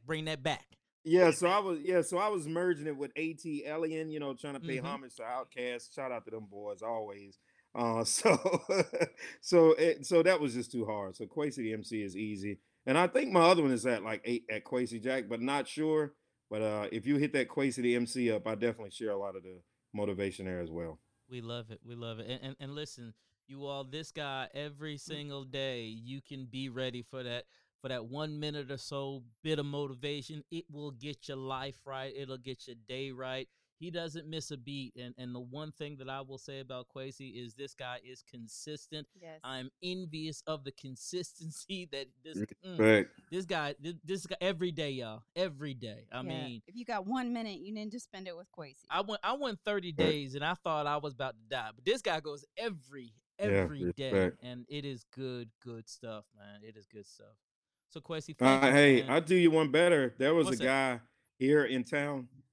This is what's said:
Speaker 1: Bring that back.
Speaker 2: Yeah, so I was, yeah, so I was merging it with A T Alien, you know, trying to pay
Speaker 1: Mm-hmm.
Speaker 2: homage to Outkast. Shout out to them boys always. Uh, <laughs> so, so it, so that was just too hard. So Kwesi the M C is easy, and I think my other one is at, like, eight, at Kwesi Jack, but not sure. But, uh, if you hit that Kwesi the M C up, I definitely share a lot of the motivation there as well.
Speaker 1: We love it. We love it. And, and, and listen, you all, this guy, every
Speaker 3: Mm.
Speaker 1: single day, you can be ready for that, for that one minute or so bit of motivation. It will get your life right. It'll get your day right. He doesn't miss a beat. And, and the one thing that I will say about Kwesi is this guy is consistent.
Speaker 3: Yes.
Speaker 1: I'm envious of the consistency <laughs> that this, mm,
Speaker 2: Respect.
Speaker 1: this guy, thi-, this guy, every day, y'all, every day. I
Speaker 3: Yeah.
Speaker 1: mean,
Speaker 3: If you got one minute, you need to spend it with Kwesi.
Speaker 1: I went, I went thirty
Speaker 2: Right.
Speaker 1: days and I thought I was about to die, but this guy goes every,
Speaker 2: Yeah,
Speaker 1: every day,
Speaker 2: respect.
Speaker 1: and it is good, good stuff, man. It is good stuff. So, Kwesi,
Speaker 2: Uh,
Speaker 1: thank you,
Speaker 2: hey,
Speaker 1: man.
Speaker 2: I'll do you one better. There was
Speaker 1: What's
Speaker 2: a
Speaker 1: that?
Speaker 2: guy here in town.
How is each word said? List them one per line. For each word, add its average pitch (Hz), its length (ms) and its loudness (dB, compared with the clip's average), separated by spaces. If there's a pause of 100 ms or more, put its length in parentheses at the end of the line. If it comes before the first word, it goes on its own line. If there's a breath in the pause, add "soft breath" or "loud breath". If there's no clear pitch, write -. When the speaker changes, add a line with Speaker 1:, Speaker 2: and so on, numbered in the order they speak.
Speaker 1:
Bring 156 200 -4
that 156 180 -4
back. 151 220 -2 (400)
Speaker 2:
Yeah, 170 260 10
so 175 160 2
I 190 120 6
was, 185 220 -2
yeah, 180 200 4
so 175 160 -2
I 208 120 2
was 175 180 -2
merging 165 400 0
it 147 80 -4
with 135 220 -6
A 160 160 -4
T 151 320 -6
Alien, 160 440 -2
you 156 120 -6
know, 139 120 -4
trying 143 200 -8
to 135 80 -8
pay 135 160 -4
Speaker 1:
Mm-hmm. 120 80 -6
Speaker 2:
homage 139 300 -8
to 120 80 -12
Outkast. 123 680 -6
Shout 131 200 -4
out 110 120 -6
to 107 60 -12
them 110 180 -8
boys 101 320 -10
always. 104 580 -6 (360)
Uh, 117 280 2
<laughs> - 20 2
so, 180 560 4 (800 loud breath)
so 165 300 10
it, 156 340 4
so 170 180 6
that 180 160 8
was 139 140 0
just 120 180 -4
too 117 140 -2
hard. 101 300 -4
So 110 100 -8
Kwesi 147 320 -4
the 110 160 -2
M 107 100 -6
C 110 200 -4
is 95 140 -6
easy, 104 420 -4 (260)
and 135 120 6
I 180 100 8
think 254 240 2
my 180 100 8
other 170 200 10
one 139 100 4
is 117 140 0
at, 113 180 2
like, 110 220 -4
eight, 113 240 0
at 107 160 -4
Kwesi 120 360 -2
Jack, 127 280 -2
but 117 120 -4
not 139 260 0
sure. 156 460 0 (360)
But, 107 120 -2
uh, 107 300 0
if 110 160 -4
you 143 100 4
hit 147 160 2
that 131 160 2
Kwesi 139 320 0
the 120 140 4
M 120 120 2
C 120 240 2
up, 107 160 0
I 110 80 0
definitely 107 360 -2
share 110 200 -4
a 101 60 0
lot 98 180 -4
of 92 80 -12
the 92 180 -16 (320)
motivation 98 520 -2
there 90 160 -2
as 82 100 -6
well. 82 280 -8 (300)
Speaker 1:
We 123 120 -10
love 117 300 -8
it. 110 140 -14
We 120 100 -14
love 117 240 -8
it. 104 100 -10
And, 127 140 -6
and, 135 160 -10
and 139 160 -10
listen, 123 380 -12 (340)
you 139 180 -12
all, 139 180 -6
this 147 280 -10
guy, 135 420 -6
every 147 420 -8
Speaker 3:
Mm. 139 60 -12
Speaker 1:
single 143 420 -8
day, 131 420 -4
you 117 360 -10
can 135 240 -12
be 131 240 -6
ready 123 320 -4
for 131 220 -12
that, 120 220 -6 (360)
for 135 80 -8
that 120 160 -4
one 151 340 -6
minute 147 320 -6
or 135 60 -4
so 139 460 -6 (200)
bit 156 160 0
of 143 60 -2
motivation. 143 840 -6
It 165 200 -8
will 147 220 -10
get 131 360 -12
your 139 100 -8
life 131 480 -6
right. 135 300 -8
It'll 131 220 -10
get 127 300 -12
your 120 100 -16 (100)
day 135 240 -6
right. 131 380 -6 (300)
He 170 120 -10
doesn't 165 380 -8
miss 160 220 -8
a 151 40 -6
beat. 131 400 -10
And, 123 220 -12
and 123 180 -10
the 123 60 -8
one 147 320 -10
thing 147 240 -10
that 131 100 -14
I 135 140 -8
will 135 160 -14
say 135 240 -12
about 127 340 -10
Kwesi 131 400 -10
is 120 180 -10
this 135 200 -10
guy 127 280 -10
is 127 220 -20
consistent. 147 840 -12 (140)
Speaker 3:
Yes. 160 240 -18
Speaker 1:
I'm 131 260 -8 (120)
envious 160 640 -6
of 156 160 -4
the 135 80 -8
consistency 170 1160 -10
<laughs> - 20 -14
that 139 160 -8 (160)
this, 160 140 -12
mm, 175 420 -6
Speaker 2:
Respect. 110 320 8 (180)
Speaker 1:
this 180 160 -4
guy, 156 280 -2 (100)
thi-, 170 220 -8
this 185 200 -4
guy, 185 140 -8
every 180 320 0
day, 147 200 -2
y'all, 113 320 -8 (120)
every 151 380 -2
day. 113 400 -12
I 123 80 -6
Speaker 3:
Yeah. - 20 -6
Speaker 1:
mean, 127 420 -6
Speaker 3:
If 196 120 -16
you 240 80 -10
got 208 200 -4
one 247 280 -2
minute, 220 260 -6
you 196 140 -10
need 214 180 -6
to 240 80 -10
spend 190 300 -12
it 165 80 -10
with 180 100 -16 (100)
Kwesi. 143 320 -14
Speaker 1:
I 170 120 0
went, 202 200 -4
I 214 120 0
went 262 320 -2
thirty 202 240 0
Speaker 2:
Right. 151 80 -6
Speaker 1:
days 147 380 2
and 143 100 -4
I 170 80 0
thought 151 340 0
I 147 100 2
was 147 160 -4
about 123 220 -6
to 110 140 -20
die, 113 260 -4
but 120 80 -20
this 220 180 2
guy 165 200 0
goes 147 240 -10 (100)
every, 139 580 -8 (240)
Speaker 2:
Yeah, 202 100 0
Speaker 1:
every 90 500 2
day, 131 160 -2
Speaker 2:
respect. 92 300 4
Speaker 1:
and 123 260 -10
it 143 160 -6
is 127 180 -8 (100)
good, 123 360 -8 (120)
good 117 280 -12
stuff, 110 340 -12 (140)
man. 104 260 -20
It 110 140 -18
is 101 100 -20
good 104 180 -16
stuff. - 300 -20 (540)
So, 160 100 -16
Kwesi, 156 400 -8
Speaker 2:
Uh, 135 220 8
Speaker 1:
thank - 20 6
you, 131 80 8
Speaker 2:
hey, 139 300 10
Speaker 1:
man. - 100 -4
Speaker 2:
I'll 160 100 6
do 165 140 4
you 175 160 10
one 156 200 6
better. 151 460 6
There 139 160 4
was 165 120 6
Speaker 1:
What's 123 160 0
Speaker 2:
a - 20 2
Speaker 1:
that? 131 360 4
Speaker 2:
guy - 20 -12 (360)
here 143 280 6
in 123 180 0
town. 143 460 -2 (240)